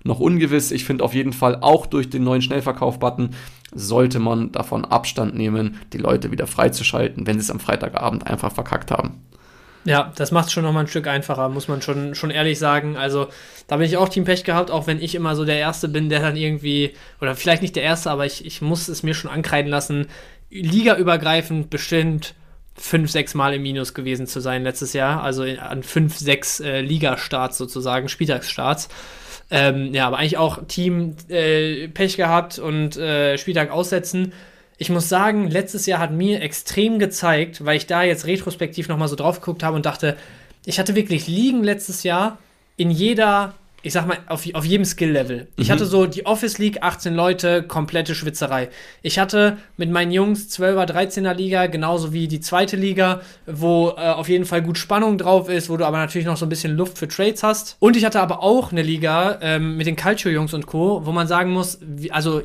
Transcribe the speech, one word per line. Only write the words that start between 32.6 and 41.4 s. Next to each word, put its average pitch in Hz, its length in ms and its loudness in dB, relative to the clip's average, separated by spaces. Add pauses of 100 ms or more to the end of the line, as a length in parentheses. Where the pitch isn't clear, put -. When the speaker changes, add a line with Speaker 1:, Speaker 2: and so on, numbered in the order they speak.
Speaker 2:
äh, 143 400 2
Spieltag 151 340 -2
aussetzen. 180 600 -2 (440)
Ich - 140 -6
muss 170 180 0
sagen, 202 400 2
letztes 202 380 -2
Jahr 175 120 2
hat 160 120 0
mir 190 300 0
extrem 208 580 0
gezeigt, 170 640 0
weil 151 120 2
ich 156 100 -4
da 175 160 2
jetzt 160 240 0
retrospektiv 170 640 -4
noch 156 80 0
mal 156 100 0
so 143 80 -4
drauf 160 240 0
geguckt 170 240 -6
habe 160 120 0
und 156 120 0
dachte, 147 280 -2 (500)
ich 185 120 -4
hatte 196 160 0
wirklich 190 340 0
Ligen 233 360 2